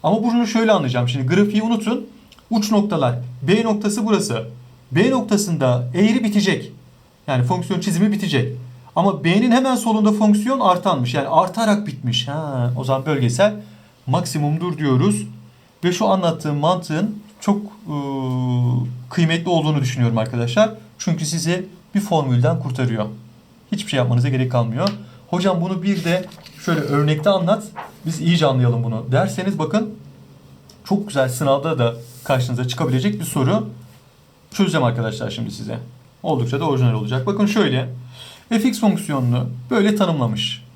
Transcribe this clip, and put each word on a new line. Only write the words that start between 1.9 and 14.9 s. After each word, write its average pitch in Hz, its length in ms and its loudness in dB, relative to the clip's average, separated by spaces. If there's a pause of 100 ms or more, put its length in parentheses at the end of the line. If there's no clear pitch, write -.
Uç 220 220 0
noktalar. 175 420 2 (280)
B 208 220 4
noktası 208 420 0
burası. 139 400 -2 (460)
B 208 180 4
noktasında 151 840 0
eğri 226 300 4
bitecek. 190 480 0 (540)
Yani 127 180 0
fonksiyon 180 360 -2
çizimi 202 320 2
bitecek. 156 440 -2 (400)
Ama 170 280 0
B'nin 214 260 4
hemen 262 260 4
solunda 214 360 2
fonksiyon 214 480 2
artanmış. 175 540 2
Yani 139 140 -2
artarak 202 580 2
bitmiş. - 420 -2
Ha, 139 480 -2
o 131 80 -6
zaman 135 220 0
bölgesel 156 480 2 (520)
maksimumdur 160 720 -2
diyoruz. 127 480 2 (580)